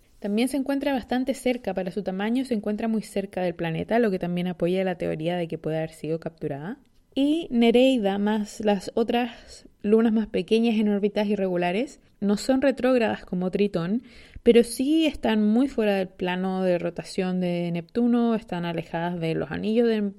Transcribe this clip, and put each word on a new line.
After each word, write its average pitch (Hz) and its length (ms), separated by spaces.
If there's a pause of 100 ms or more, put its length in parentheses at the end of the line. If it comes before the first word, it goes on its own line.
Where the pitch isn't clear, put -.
(200)
También 220 280
se 294 80
encuentra 277 360
bastante 254 420
cerca, 240 400
para 185 160
su 202 120
tamaño 208 420
se 254 100
encuentra 214 340
muy 220 140
cerca 196 400
del 180 120
planeta, 170 440
lo 240 120
que 185 100
también 175 260
apoya 180 380
la 180 120
teoría 170 400
de 175 120
que 160 100
puede 156 200
haber 160 120
sido 160 300
capturada. 160 580 (360)
Y 294 360
Nereida, 233 680
más 208 420
las 202 340
otras 233 720 (160)
lunas 220 300
más 214 160
pequeñas 214 480
en 214 120
órbitas 208 380
irregulares, 190 760 (200)
no 202 160
son 262 260
retrógradas 254 640
como 185 260
Tritón, 196 520 (400)
pero 233 200
sí 294 440
están 220 400
muy 233 220
fuera 208 280
del 190 120
plano 185 540
de 180 160
rotación 175 640
de 175 320
Neptuno, 233 600
están 180 300
alejadas 170 540
de 160 160
los 160 160
anillos 214 380
de, 214 300